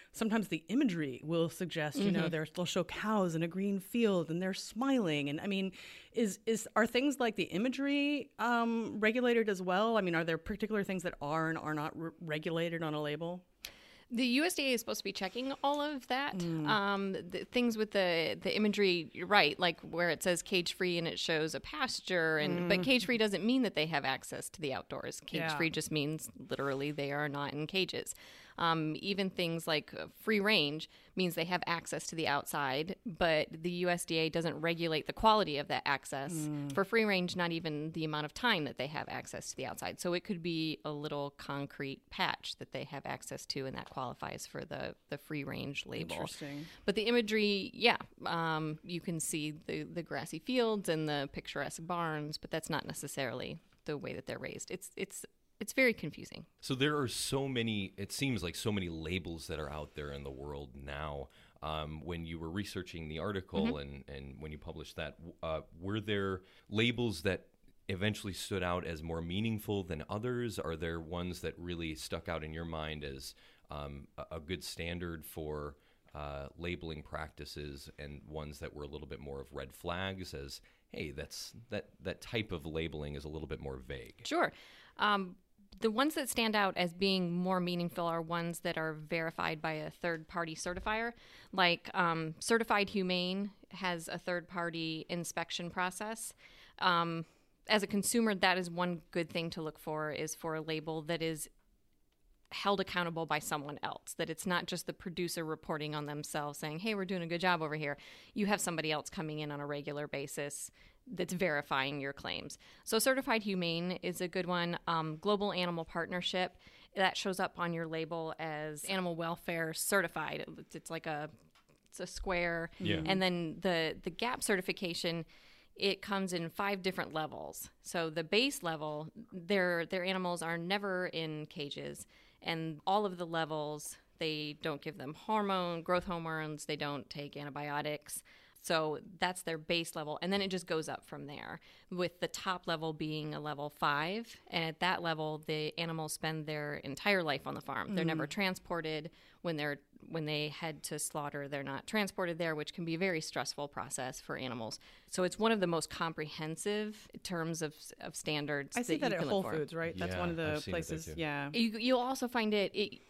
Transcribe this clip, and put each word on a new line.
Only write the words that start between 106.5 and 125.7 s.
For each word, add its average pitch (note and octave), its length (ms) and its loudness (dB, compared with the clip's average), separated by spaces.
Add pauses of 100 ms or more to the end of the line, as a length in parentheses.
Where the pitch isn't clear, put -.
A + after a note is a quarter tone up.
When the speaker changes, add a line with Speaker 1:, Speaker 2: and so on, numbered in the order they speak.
Speaker 2:
saying, D#3 220 -6
"Hey, G#3+ 160 -2
we're G3 180 -2
doing F3+ 100 0
a E3+ 40 -4
good E3+ 140 0
job F3 220 4
over D3+ 120 -2
here." D3 220 -2 (360)
You G#3 140 2
have A3 140 4
somebody D#3+ 320 0
else D3 180 -2
coming D#3 300 -4
in D3 100 -4
on C#3+ 100 -6
a C#3+ 60 -6
regular D3 400 -4
basis C#3+ 640 -6 (420)
that's F3+ 220 -2
verifying C#3+ 640 2
your C#3 140 -4
claims. - 420 -6 (280)
So A3 140 4
Certified C4 440 4
Humane F3+ 600 0
is F3+ 200 -2
a F3+ 60 0
good F3 180 -2
one. F3 400 2
Um, D#3+ 340 0
Global G3+ 320 2
Animal F3 320 0
Partnership, F3+ 720 -2 (400)
that F#3+ 200 4
shows F#3+ 240 0
up - 180 0
on F3 160 0
your E3 120 -2
label D#3+ 520 -4
as D3+ 460 -4
animal F#3 300 0
welfare E3 600 -2
certified. D#3+ 720 2
It, - 20 -10 (260)
it's D#3 160 -12
like E3 160 -6
a, D3+ 220 -4 (640)
it's - 100 -12
a F#3 60 -6
square. F3 720 0
Speaker 3:
Yeah. F3+ 260 2
Speaker 2:
And F#3+ 160 4
then F3 400 2
the, E3 420 2
the - 60 -6
gap A#3+ 340 -4
certification, F3 840 0 (500)